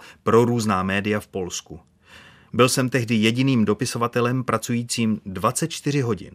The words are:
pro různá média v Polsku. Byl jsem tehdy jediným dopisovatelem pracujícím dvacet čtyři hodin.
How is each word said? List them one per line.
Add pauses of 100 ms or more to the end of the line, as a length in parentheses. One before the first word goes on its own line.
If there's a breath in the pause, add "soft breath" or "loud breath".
(240 loud breath)
pro
různá
média
v
Polsku. (760 loud breath)
Byl
jsem
tehdy
jediným
dopisovatelem
pracujícím
dvacet
čtyři
hodin.